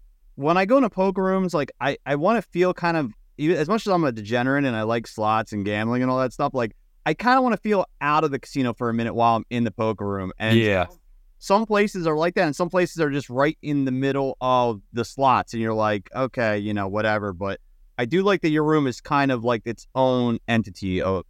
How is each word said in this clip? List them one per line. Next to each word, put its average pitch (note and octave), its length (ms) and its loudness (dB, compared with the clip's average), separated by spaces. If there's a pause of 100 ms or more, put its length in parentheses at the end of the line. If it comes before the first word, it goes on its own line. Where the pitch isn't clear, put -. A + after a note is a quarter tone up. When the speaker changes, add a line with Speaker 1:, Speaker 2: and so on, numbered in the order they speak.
(360)
Speaker 1:
when D3+ 220 0
I G3 80 2
go B3 120 4
into B3 120 2
poker F#3+ 340 0
rooms, F#3+ 300 0
like, C#3+ 260 -2
I, C3+ 260 -2
I C#3 100 0
wanna F#3+ 260 2
feel F3 320 0
kind E3+ 240 -2
of, B2+ 140 -2 (260)
even D#3 200 0
as D3 100 0
much G#3+ 200 -2
as G3 60 2
I'm E3+ 100 2
a C#3 80 2
degenerate A#2+ 540 0
and B2 100 -2
I A2 80 -2
like A2+ 240 -2
slots A2 460 -2
and G2+ 120 -4
gambling A2 380 0
and B2+ 80 0
all C3 80 0
that C3 140 -2
stuff, C#3+ 200 -4
like, A#2+ 220 -2 (300)
I D#3+ 80 0
kinda B3+ 280 2
wanna A#3 160 2
feel G#3 280 0 (140)
out D3+ 240 2
of D3+ 80 0
the C3+ 80 -2
casino B2+ 340 -2
for A#2+ 160 -4
a A2+ 40 0
minute A#2 200 -2
while A#2 220 4
I'm A2 140 -2
in A#2+ 160 -2
the G#2+ 60 -2
poker A2 360 -2
room. G2 320 -4
And A2 180 2
Speaker 2:
Yeah. G2+ 280 2 (540)
Speaker 1:
some - 260 0
places G3+ 420 0
are D#3 100 2
like E3+ 180 0
that, F#3+ 100 2
and D3 100 -2
some F3 140 -2
places F3+ 320 0
are D3+ 80 2
just C#3 200 -4
right C#3 320 0
in C#3+ 240 -2
the C3 60 -2
middle C3+ 500 -2
of B2 400 2 (120)
the A#2 120 -2
slots, B2+ 480 2
and A2+ 80 -4
you're A2+ 120 -2
like, G#2+ 420 0
"Okay, A#2 420 -2
you G#2 160 -4
know, G2+ 140 -2
whatever." G#2+ 460 -2
But G2 260 -6 (380)
I B2 80 -2
do F3 180 0
like G3 180 2
that E3+ 80 0
your D3+ 140 2
room D3+ 240 2
is A#2+ 140 -6
kind C#3+ 300 0
of A#2 120 -2
like A#2+ 220 0
its A2+ 200 -8 (100)
own B2+ 520 2
entity, F#2+ 540 -2
uh, F#2 280 -2